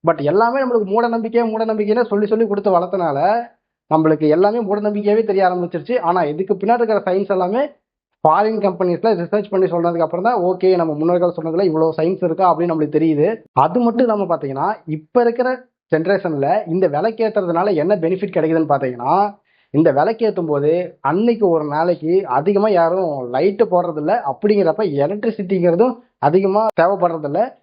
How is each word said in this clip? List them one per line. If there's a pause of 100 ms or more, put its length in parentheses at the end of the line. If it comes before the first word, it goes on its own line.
But (120)
எல்லாமே
நம்மளுக்கு
மூட
நம்பிக்கையா,
மூட
நம்பிக்கைன்னு
சொல்லி
சொல்லி
கொடுத்து
வளர்த்தனால (720)
நம்மளுக்கு
எல்லாமே
மூட
நம்பிக்கையாவே
தெரிய
ஆரம்பிச்சிருச்சு. (120)
ஆனா (120)
இதுக்கு
பின்னாடி
இருக்கிற
சயின்ஸ்
எல்லாமே (640)
ஃபாரின்
கம்பெனிஸ்ல (120)
ரிசர்ச்
பண்ணி
சொன்னதுக்கு
அப்புறம்
தான் (100)
ஓகே (120)
நம்ம
முன்னோர்கள்
சொன்னதுல
இவ்வளவு
சயின்ஸ்
இருக்கா
அப்படின்னு
நம்மளுக்கு
தெரியுது. (380)
அது
மட்டும்
இல்லாம
பாத்தீங்கன்னா (280)
இப்ப
இருக்கிற (440)
ஜெனரேஷன்ல (260)
இந்த
விளக்கேத்துறதுனால
என்ன
பெனிஃபிட்
கிடைக்குதுன்னு
பாத்தீங்கன்னா (580)
இந்த
விளக்கேத்தும்
போது (380)
அன்னைக்கு
ஒரு
நாளைக்கு (240)
அதிகமா
யாரும் (220)
லைட்டு
போடுறதில்ல. (180)
அப்படிங்கிறப்ப (200)
எலக்ட்ரிசிட்டிங்கிறதும் (340)
அதிகமா (160)
தேவைப்படுறதில்ல. (200)